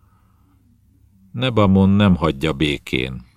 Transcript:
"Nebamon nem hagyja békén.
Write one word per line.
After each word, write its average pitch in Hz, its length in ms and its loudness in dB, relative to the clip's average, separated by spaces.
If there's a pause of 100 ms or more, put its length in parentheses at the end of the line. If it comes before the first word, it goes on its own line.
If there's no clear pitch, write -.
(1300)
"Nebamon 104 560 2
nem 98 280 4
hagyja 76 360 -2
békén. 65 720 -6 (120)